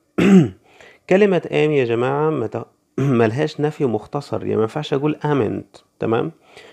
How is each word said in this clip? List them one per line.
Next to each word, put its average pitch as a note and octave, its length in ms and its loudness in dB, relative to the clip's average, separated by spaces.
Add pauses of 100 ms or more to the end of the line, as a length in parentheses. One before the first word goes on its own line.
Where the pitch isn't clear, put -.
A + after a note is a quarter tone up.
(440)
<clears throat> - 680 -10
كلمة F#3+ 360 2
am - 60 -12
يا D3+ 320 2
جماعة C3 460 -2
ما B2+ 160 -4
ت-، A2+ 200 -10 (260)
<clears throat> - 60 -18
ملهاش C3 640 0
نفي D3+ 240 -4
مختصر، A2 580 -6
يعني G#2 140 -4
ما G#2+ 60 2
ينفعش D3 320 -4
أقول D3 300 -2
amn't، G#2 580 -4 (160)
تمام؟ A2+ 340 -2 (400)